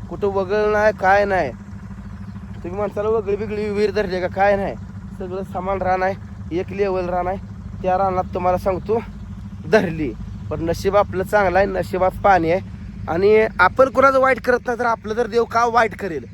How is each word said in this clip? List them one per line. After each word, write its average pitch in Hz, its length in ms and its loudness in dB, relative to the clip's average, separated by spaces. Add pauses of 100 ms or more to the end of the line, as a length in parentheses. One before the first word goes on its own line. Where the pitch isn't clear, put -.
कुठं 185 180 -2
वगळ 196 440 0
नाही, 214 280 4
काय 196 260 6
नाही. 180 260 0 (1120)
तुम्ही 170 80 -8
म्हणसाल, 202 340 -2
"वगळी 214 300 0
बिगळी 208 340 -4
विहीर 208 220 0
धरली 185 300 -2
का?" 180 60 -2
काय 196 280 4
नाही, 185 200 -2 (440)
सगळं 190 240 -8 (100)
समान 185 280 -2
रान 185 220 2
आहे, 190 120 0 (440)
एक 185 120 -6
लेवल 185 380 0
रान 180 180 -2
आहे. 190 100 -2 (460)
त्या 185 140 2
रानात 185 260 2 (100)
तुम्हाला 180 240 2
सांगतो 196 460 -2 (680)
धरली. 160 420 2 (360)
पण 156 160 -4
नशीब 185 320 0
आपलं 190 260 2
चांगलं 190 340 2
आहे, 196 100 4
नशिबात 185 440 0 (120)
पाणी 175 280 4
आहे. 185 80 2 (520)
आणि 208 360 4 (120)
आपण 202 300 6
कुणाचं 262 300 4
वाईट 262 220 4
करत 240 240 2
नाही, 233 140 -2
तर 247 60 -2
आपलं 214 320 -2
तर 233 100 0
देव 233 160 2
का 233 220 2
वाईट 226 320 2
करेल, 156 360 -6